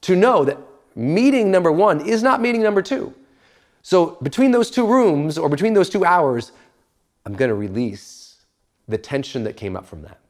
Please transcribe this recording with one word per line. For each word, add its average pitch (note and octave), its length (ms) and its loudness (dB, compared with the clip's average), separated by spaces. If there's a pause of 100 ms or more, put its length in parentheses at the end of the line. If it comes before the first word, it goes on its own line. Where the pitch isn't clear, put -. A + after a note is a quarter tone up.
to F#3 160 0
know G3+ 280 4
that - 140 -2 (380)
meeting G#3 560 2
number F3+ 180 2
one E3 300 2
is A3 220 -2
not B3+ 180 2
meeting A#3 220 0
number G#3 200 2
two. - 320 -6 (680)
So E3+ 400 0
between B3+ 280 0
those A#3+ 220 0
two B3 120 0
rooms E3 540 0
or D#3+ 100 -2
between F3 260 0
those F#3+ 140 2
two F#3+ 160 -2
hours, D3+ 460 0 (720)
I'm G#2 100 -10
gonna A#2 200 -2
release G2+ 880 -10 (460)
the A2 100 -6
tension C3+ 460 -8
that G2+ 120 -8
came F#2+ 200 -10
up F2 100 -14
from D#2 160 -20
that. D#2 160 -20 (120)